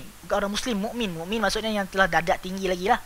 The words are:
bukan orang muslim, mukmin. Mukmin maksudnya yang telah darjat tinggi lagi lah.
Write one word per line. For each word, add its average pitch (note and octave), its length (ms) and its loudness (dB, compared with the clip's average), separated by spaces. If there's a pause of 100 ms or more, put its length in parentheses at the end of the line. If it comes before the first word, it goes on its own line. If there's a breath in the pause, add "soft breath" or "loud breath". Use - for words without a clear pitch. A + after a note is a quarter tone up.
(220)
bukan F#3+ 120 -2 (100)
orang G3+ 100 -2
muslim, A3+ 220 0
mukmin. G#3+ 340 -2
Mukmin F3 320 -4
maksudnya G#3+ 300 0
yang G3 160 -2
telah F#3+ 180 4
darjat E3+ 380 2
tinggi F#3+ 260 -4
lagi F#3 160 0
lah. A3 200 6